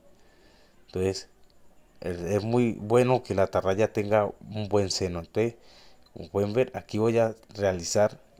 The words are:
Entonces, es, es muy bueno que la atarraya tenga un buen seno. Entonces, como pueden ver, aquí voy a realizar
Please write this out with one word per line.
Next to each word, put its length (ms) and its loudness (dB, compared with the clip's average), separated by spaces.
Entonces, 420 -4
es, 180 -6
es 240 -2
muy 300 2
bueno 500 2
que 120 -6
la 100 4
atarraya 480 0
tenga 480 0
un 280 -8
buen 220 2
seno. 280 -4
Entonces, 380 -2
como 180 -14
pueden 240 -2
ver, 200 0
aquí 240 -6
voy 200 2
a 180 2
realizar 640 0